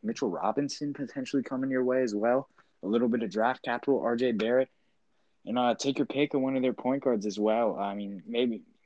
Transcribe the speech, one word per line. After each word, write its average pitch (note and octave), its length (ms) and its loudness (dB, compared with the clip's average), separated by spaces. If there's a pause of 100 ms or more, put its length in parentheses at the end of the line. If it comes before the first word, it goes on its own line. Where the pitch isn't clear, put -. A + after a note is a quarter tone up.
Mitchell A2+ 260 -2
Robinson C#3 640 -2
potentially C3+ 500 -4
coming C3 260 -4
your B2+ 140 2
way B2+ 180 2
as A2+ 140 0
well. A#2+ 340 2 (320)
A F2 60 -6
little A#2 220 2
bit A2+ 120 2
of A2 80 -4
draft A2 340 0
capital, A#2+ 380 0
R A#2 140 0
J B2 160 2
Barrett. A#2 380 2 (760)
And, A#2+ 140 -2
uh, A#2+ 160 4
take C#3 240 -2
your C#3 80 2
pick C#3+ 260 0
of C#3 80 2
one C3 140 0
of B2+ 80 0
their B2+ 100 2
point C3 300 -2
guards G#2+ 240 0
as G2+ 120 -6
well. A2 380 2
I G2+ 160 -4
mean, G2+ 320 -8
maybe, A#2 380 0 (220)